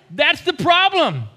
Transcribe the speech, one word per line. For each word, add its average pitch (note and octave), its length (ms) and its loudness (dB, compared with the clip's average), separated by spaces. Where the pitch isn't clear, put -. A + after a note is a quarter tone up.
That's D4 320 0
the F4 120 -4
problem. E4+ 680 0